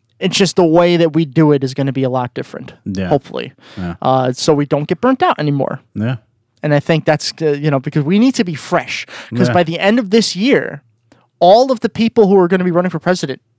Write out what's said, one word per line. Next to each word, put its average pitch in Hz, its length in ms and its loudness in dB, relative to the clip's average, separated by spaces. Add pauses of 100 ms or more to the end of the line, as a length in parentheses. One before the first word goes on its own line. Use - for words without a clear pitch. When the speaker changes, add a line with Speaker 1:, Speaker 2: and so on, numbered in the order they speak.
(200)
Speaker 1:
It's 185 180 -2
just 190 180 0
the 180 100 4
way 175 320 4
that 165 160 2
we 165 120 2
do 147 260 2
it 139 120 2
is 127 100 -6
gonna 135 180 -2
be 131 120 -2
a 127 60 0
lot 123 240 -4
different, - 400 -12 (120)
Speaker 2:
Yeah. 95 240 -6
Speaker 1:
hopefully. 135 420 -2 (260)
Speaker 2:
Yeah. 87 240 -8
Speaker 1:
Uh, 131 300 0
so 156 220 0
we 143 120 0
don't 147 220 -4
get - 140 -6
burnt 254 200 0
out 240 160 0
anymore. 143 440 -2 (140)
Speaker 2:
Yeah. 113 220 -4 (460)
Speaker 1:
And 151 100 0
I 143 60 2
think 156 260 0
that's, - 360 -2
uh, 156 100 0
you 143 180 -2
know, 143 100 0
because 147 260 -2
we 185 140 0
need 254 160 2
to 233 100 -2
be 165 100 -6
fresh. - 500 -4 (300)
'Cause 120 140 2
Speaker 2:
Yeah. 120 40 -2
Speaker 1:
by 175 100 2
the 165 160 -4
end 214 200 2
of 196 120 -4
this 220 240 2
year, 196 460 -2 (580)
all 226 340 6
of 220 80 -4
the 214 80 -2
people 226 400 2
who 202 100 6
are 175 80 4
gonna 180 160 0
be 180 80 0
running 180 180 0
for 160 100 -6
president 156 420 -4 (180)